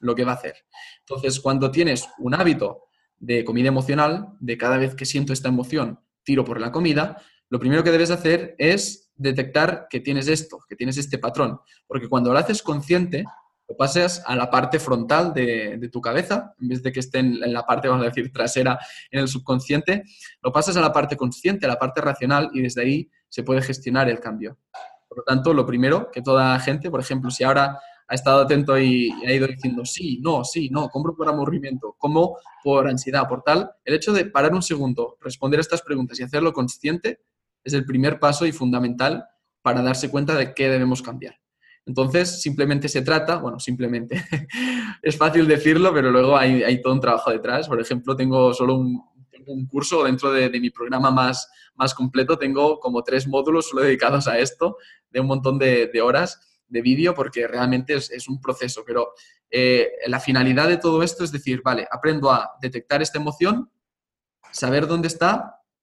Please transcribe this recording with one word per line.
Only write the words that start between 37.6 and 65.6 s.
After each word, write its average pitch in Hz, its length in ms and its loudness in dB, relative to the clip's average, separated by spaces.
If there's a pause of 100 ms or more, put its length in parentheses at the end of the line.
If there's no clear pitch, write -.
es 143 100 -6
el 139 100 2
primer 135 340 0
paso 147 280 2
y 160 60 0
fundamental 123 720 -2 (340)
para 123 220 0
darse 131 280 -2
cuenta 139 240 0
de 139 200 -2
qué 135 160 2
debemos 127 320 0
cambiar. - 360 -14 (460)
Entonces, 135 580 0
simplemente 143 460 0
se 139 140 -2
trata, 156 340 0
bueno, 123 220 -8
simplemente, 123 640 -6
<laughs> 226 800 -6
es 151 140 0
fácil 160 300 4
decirlo, 156 460 4
pero 135 180 2
luego 127 260 6
hay, 127 260 4
hay 123 200 2
todo 131 120 2
un 135 60 2
trabajo 120 300 0
detrás. 123 380 -2
Por 123 120 0
ejemplo, 123 360 -4
tengo 131 380 4
solo 127 220 2
un, 127 260 -2 (280)
tengo - 220 -16
un 131 140 -8
curso 143 380 0
dentro 135 280 2
de, 131 180 4
de 123 100 -2
mi 120 100 0
programa 127 400 0
más, 131 400 0 (240)
más 131 200 -2
completo, 131 440 0
tengo 143 420 2
como 120 220 -2
tres 131 240 0
módulos 143 420 2
solo 131 140 0
dedicados 135 460 2
a 117 100 0
esto, 160 380 -2 (340)
de 123 100 -2
un 131 60 0
montón 135 320 0
de, 123 340 4
de 117 100 2
horas 139 380 2 (280)
de 117 140 -4
vídeo, 143 320 4
porque 120 340 -4
realmente 127 460 0
es, 131 160 -6
es 123 180 -14
un 135 120 -8
proceso. 127 460 -6
Pero, 120 260 -2 (380)
eh, 127 400 4 (160)
la 123 140 -2
finalidad 131 480 4
de 175 80 4
todo 165 260 2
esto 175 220 -4
es 156 80 -6
decir, 131 320 -4
"Vale, 120 260 -2
aprendo 139 400 0
a 113 300 0
detectar 127 400 -4
esta 151 180 -4
emoción, 175 520 -2 (800)
saber 139 340 0
dónde 165 220 0
está - 540 -2 (200)